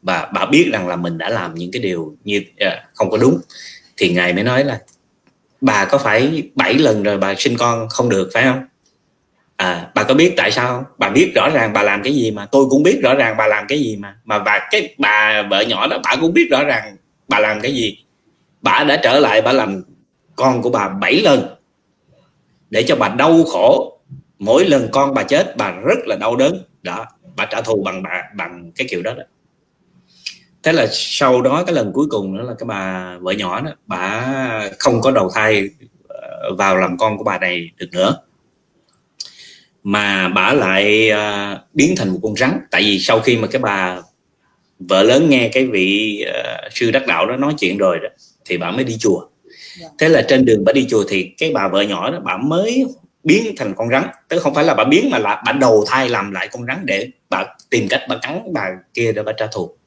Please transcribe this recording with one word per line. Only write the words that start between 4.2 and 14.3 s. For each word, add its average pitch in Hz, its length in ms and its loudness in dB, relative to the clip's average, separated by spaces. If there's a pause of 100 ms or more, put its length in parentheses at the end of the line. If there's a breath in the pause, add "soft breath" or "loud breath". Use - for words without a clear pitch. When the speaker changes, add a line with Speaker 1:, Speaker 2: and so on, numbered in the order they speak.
Speaker 1:
mới 98 120 0
nói 127 200 2
là, 123 140 -4 (800)
"Bà 107 240 2
có - 140 2
phải 127 440 2 (120)
bảy 127 200 2
lần 117 280 4
rồi 101 160 0
bà 95 160 0
sinh 117 240 -2
con 117 300 0
không 123 200 0
được, 98 260 0
phải 117 80 2
không? 131 200 2 (920)
À, 90 380 -4
bà 104 80 0
có 131 120 2
biết 170 220 4
tại 104 160 0
sao 123 160 0
không? 127 160 -4 (140)
Bà 98 100 0
biết 131 260 2
rõ - 160 2
ràng 113 220 0
bà 101 100 0
làm 101 200 0
cái 135 120 -2
gì 117 160 0
mà, 104 220 -8
tôi 135 180 6
cũng 139 120 4
biết 208 200 4
rõ 127 120 4
ràng 113 240 2
bà 110 80 2
làm 104 220 0
cái 143 100 0
gì 110 180 -2
mà. 101 280 -14
Mà 107 140 -2